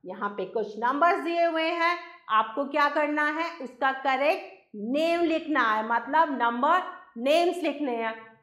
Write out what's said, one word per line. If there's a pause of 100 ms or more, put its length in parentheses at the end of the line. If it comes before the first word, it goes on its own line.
यहाँ
पे
कुछ
नंबर्स
दिए
हुए
हैं, (320)
आपको
क्या
करना
है? (140)
उसका
करेक्ट (180)
नेम
लिखना
है,
मतलब
नंबर (400)
नेम्स
लिखने
हैं। (300)